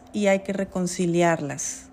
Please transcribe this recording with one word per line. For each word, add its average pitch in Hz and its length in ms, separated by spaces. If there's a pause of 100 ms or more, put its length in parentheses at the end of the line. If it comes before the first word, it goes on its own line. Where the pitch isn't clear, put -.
(140)
y 208 140
hay 196 120
que 196 140
reconciliarlas 170 1400